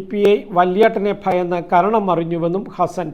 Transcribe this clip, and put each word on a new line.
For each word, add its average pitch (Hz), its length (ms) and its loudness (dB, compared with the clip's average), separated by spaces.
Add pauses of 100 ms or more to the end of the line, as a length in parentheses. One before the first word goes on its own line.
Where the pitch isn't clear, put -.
പി 208 120 -2 (100)
ഐ 208 40 4 (220)
വല്യേട്ടനെ 202 560 2 (120)
ഭയന്ന് 180 340 0 (140)
കരണം 202 400 2
അറിഞ്ഞുവെന്നും 170 500 -2 (140)
ഹസൻ 175 360 -4